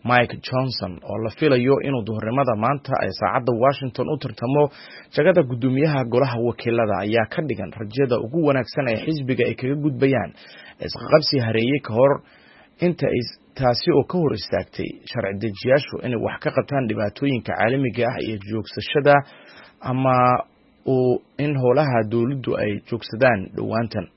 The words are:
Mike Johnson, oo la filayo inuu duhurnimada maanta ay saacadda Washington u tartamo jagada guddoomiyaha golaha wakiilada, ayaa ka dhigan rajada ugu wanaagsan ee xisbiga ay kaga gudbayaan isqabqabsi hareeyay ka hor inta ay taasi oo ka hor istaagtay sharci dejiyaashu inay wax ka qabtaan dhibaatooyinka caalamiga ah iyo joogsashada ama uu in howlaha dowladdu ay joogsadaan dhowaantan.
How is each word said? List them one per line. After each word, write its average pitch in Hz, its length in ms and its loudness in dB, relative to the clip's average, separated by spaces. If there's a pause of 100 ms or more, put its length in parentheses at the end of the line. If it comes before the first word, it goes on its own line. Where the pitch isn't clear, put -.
Mike 123 380 2
Johnson, 127 600 -4
oo 101 200 -8
la 110 120 -4
filayo 135 480 2
inuu 135 240 -2
duhurnimada 110 540 -2
maanta 131 400 -2
ay - 160 -2
saacadda 117 420 0
Washington 127 540 0
u 156 100 -2
tartamo 127 440 0 (460)
jagada 170 340 4
guddoomiyaha 131 640 2
golaha 120 340 2
wakiilada, 117 580 0
ayaa 107 340 0
ka - 120 -6
dhigan 104 280 -6
rajada 117 480 -2
ugu 113 240 -4
wanaagsan 135 460 0
ee 110 100 0
xisbiga 131 460 -2
ay 117 100 0
kaga 131 240 -4
gudbayaan 131 520 0 (500)
isqabqabsi 143 580 2
hareeyay 117 420 0
ka - 140 -8
hor 135 200 4 (680)
inta 165 260 0
ay 123 140 0 (300)
taasi 123 400 0
oo 156 120 4
ka - 160 -4
hor 147 160 0
istaagtay - 560 -6 (140)
sharci 98 340 -6
dejiyaashu 113 640 0
inay 123 180 -4
wax 110 220 -4
ka 151 100 -4
qabtaan 131 380 -2
dhibaatooyinka 107 680 -2
caalamiga 120 500 0
ah 120 140 -2
iyo 107 220 -4
joogsashada 110 720 0 (640)
ama 127 360 0 (720)
uu 127 360 2 (120)
in 147 200 -2
howlaha 127 500 4
dowladdu 117 520 -2
ay 107 160 -2 (100)
joogsadaan 113 580 0 (120)
dhowaantan. 107 540 -4 (100)